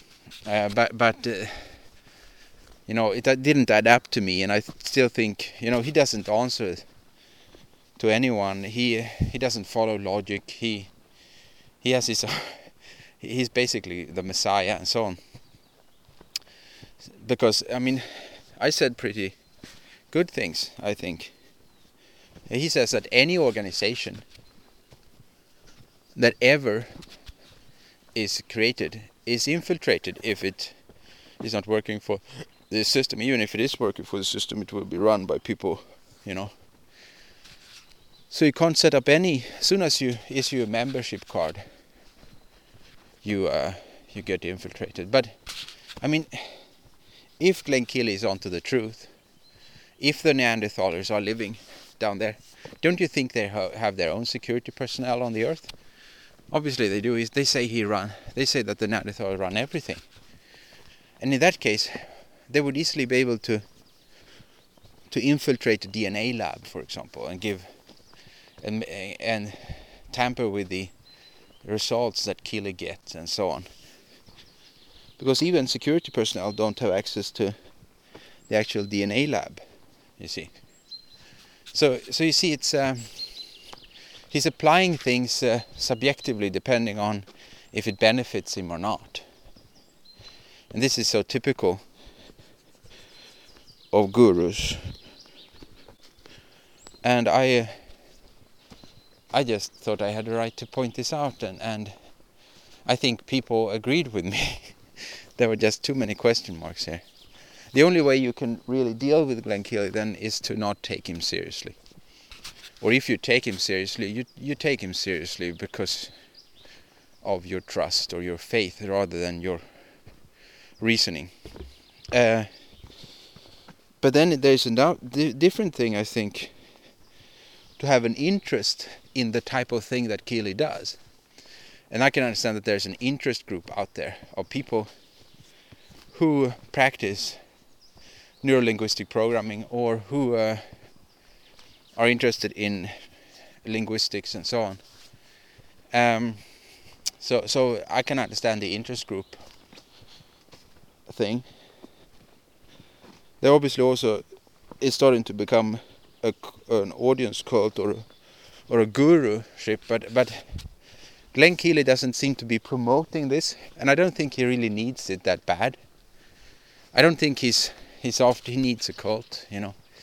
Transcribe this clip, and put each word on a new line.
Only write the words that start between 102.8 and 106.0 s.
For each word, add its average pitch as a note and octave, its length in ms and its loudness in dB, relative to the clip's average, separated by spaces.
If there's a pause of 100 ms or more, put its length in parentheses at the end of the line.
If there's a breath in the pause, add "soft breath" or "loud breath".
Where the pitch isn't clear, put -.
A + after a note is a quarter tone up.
I B2 100 4
think B2 320 0
people A2+ 420 0
agreed B2 400 0
with G2 160 -2
me. - 400 -2
<laughs> - 60 -20 (680 loud breath)
There A#2+ 120 4
were A2+ 60 0
just A2 280 2
too C#3 120 -2
many G#2+ 180 -2